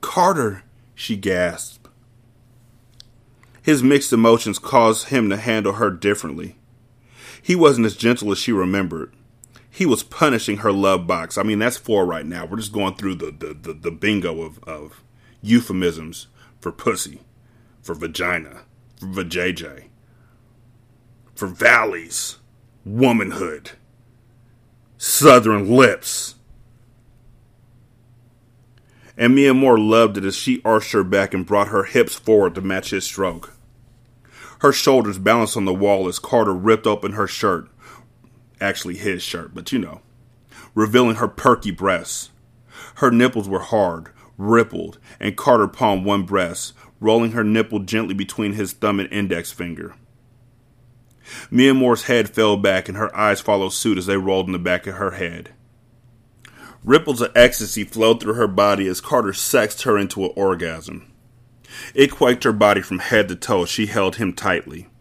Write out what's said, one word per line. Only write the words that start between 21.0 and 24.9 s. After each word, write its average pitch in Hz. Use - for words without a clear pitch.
for -
valleys, 98
womanhood, 95